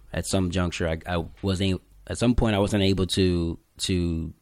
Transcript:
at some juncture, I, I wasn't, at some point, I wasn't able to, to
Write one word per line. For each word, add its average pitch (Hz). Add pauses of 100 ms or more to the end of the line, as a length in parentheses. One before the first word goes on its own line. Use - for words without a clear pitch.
(120)
at 87
some 95
juncture, 87
I, 82
I 87 (160)
wasn't, 95 (260)
at -
some 120
point, 113
I 98
wasn't 101
able 95
to, 87 (200)
to 85